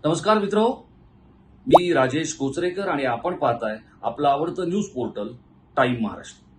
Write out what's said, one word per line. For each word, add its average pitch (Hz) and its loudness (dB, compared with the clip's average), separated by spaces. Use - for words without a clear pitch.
नमस्कार 170 2
मित्रो, 214 0
मी 175 6
राजेश 143 2
कोचरेकर 175 -4
आणि 143 -2
आपण 123 -4
पाहताय 117 -2
आपलं 143 0
आवडतं 170 0
न्यूज 190 -2
पोर्टल 110 -6
टाइम 123 2
महाराष्ट्र. - -12